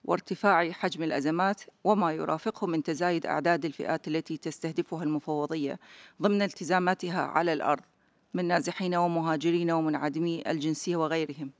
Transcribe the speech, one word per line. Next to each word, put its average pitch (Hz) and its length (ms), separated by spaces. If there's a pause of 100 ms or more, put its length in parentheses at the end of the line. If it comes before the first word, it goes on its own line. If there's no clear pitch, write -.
وارتفاع 175 640
حجم 170 320
الأزمات 165 600 (220)
وما 190 280
يرافقه 160 540
من 165 160
تزايد 170 440
أعداد 160 380
الفئات 156 440
التي 156 280
تستهدفها 160 680
المفوضية 151 760 (440)
ضمن 202 200
التزاماتها 180 800
على 160 300
الأرض 143 300 (520)
من 180 100
نازحين 175 500
ومهاجرين 170 760
ومنعدمي 160 760
الجنسية 160 500
وغيرهم. 156 640